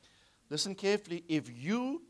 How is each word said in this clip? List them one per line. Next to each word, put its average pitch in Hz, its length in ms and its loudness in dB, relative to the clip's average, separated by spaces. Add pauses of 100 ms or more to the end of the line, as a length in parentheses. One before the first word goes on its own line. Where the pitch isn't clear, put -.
(500)
Listen 151 240 -2
carefully. 196 540 0
If 147 220 2
you, 226 600 -2